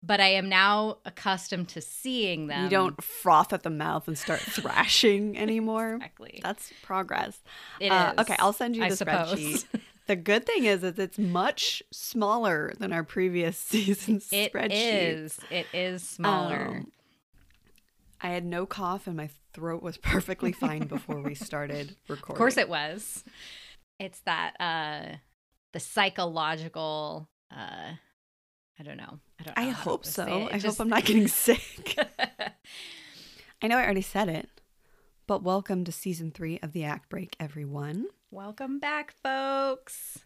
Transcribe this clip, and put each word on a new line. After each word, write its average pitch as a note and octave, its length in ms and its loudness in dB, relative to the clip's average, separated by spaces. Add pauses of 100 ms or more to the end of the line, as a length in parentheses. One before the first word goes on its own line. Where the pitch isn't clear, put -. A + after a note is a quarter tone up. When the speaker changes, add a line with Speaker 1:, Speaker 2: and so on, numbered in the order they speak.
Speaker 1:
but G3 180 4
I F#3+ 100 8
am F#3+ 180 2
now G#3 560 6
accustomed F3+ 640 -2
to E3 100 -10
seeing F#3 680 -4
them. C#3+ 160 -2
Speaker 2:
You - 60 0
don't F#3 320 4
froth - 500 6
at F#3+ 100 -2
the E3 80 -2
mouth D#3 380 -2
and D#3 100 -4
start - 220 -2
Speaker 1:
<laughs> - 20 -6
Speaker 2:
thrashing G#3 960 4
anymore. A3 560 0
Speaker 1:
Exactly. - 480 -14
Speaker 2:
That's - 300 -6 (100)
progress. - 560 -2 (400)
Speaker 1:
It G3 140 2
Speaker 2:
Uh, F3+ 220 6
Speaker 1:
is, - 80 2
Speaker 2:
okay, A3+ 180 2
I'll G3+ 120 6
send A#3+ 220 -2
you A3+ 80 0
Speaker 1:
I F#3 80 4
Speaker 2:
the G3 60 2
Speaker 1:
suppose. E3+ 420 2
Speaker 2:
spreadsheet. D3+ 260 -2 (440)
The G3+ 80 4
good G3+ 300 4
thing G#4 180 2
is G3 160 6
that F3+ 180 -2
it's F#3+ 200 -2
much F#3 640 0 (120)
smaller G#3 880 0
than F#3+ 120 -2
our E3 120 0
previous F3 540 0
<laughs> - 0 -
season's G3+ 760 0
Speaker 1:
It G3+ 200 0
Speaker 2:
spreadsheet. F#3+ 200 0
Speaker 1:
is. F3+ 680 0 (100)
It E3+ 240 -4
is F3+ 300 -4
smaller. F3 680 0 (100)
Speaker 2:
Um, - 140 -12 (1300)
I F3+ 100 -6
had F3+ 140 -2
no F3 220 -2
cough F#3+ 400 -4
and F3 100 -4
my D3+ 120 -6 (240)
throat E3 300 -6
was E3 140 -8
perfectly - 560 0
fine D#3 360 -2
before D3 320 -6
we C#3+ 140 -6
Speaker 1:
<laughs> - 20 -14
Speaker 2:
started D3 580 -8 (140)
recording. - 260 -8
Speaker 1:
Of - 40 -8
course C4 180 4
it C4+ 120 2
was. D#3+ 540 -6 (800)
It's F#3+ 220 -10
that, E3 380 -2
uh, D#3+ 560 -4 (560)
the E3+ 80 -8
psychological, D#3+ 1500 -2 (240)
uh, F2+ 400 -12 (880)
I - 20 -16
don't C#3+ 140 -14
know. D3 240 -18 (180)
I - 60 -16
don't D3+ 140 -6
Speaker 2:
I A#3 80 0
Speaker 1:
know C4 60 -2
how A3 100 -8
Speaker 2:
hope - 200 -2
Speaker 1:
to - 80 -10
Speaker 2:
so. F3+ 140 -4
Speaker 1:
say F#3 220 -2
it. - 80 -6
Speaker 2:
I G3+ 40 0
Speaker 1:
Just G#3 200 -2
Speaker 2:
hope A3+ 60 0
I'm A3+ 60 2
not A3 140 4
getting G#3+ 240 6
sick. - 680 2
Speaker 1:
<laughs> - 1700 -8
Speaker 2:
I A3 60 0
know A#3 100 6
I B3 60 4
already F#3+ 180 2
said G3 260 0
it, D#3+ 200 -4 (800)
but G3 160 0
welcome F#3 400 0
to E3+ 80 -6
season E3 400 -4
three E3 280 -6
of D3+ 120 -8
the E3 120 -4
Act D3 240 -6
Break, - 300 -10
everyone. D3 680 -6 (260)
Speaker 1:
Welcome G#3+ 480 -8
back, D4 320 -4 (100)
folks. C4+ 1040 -2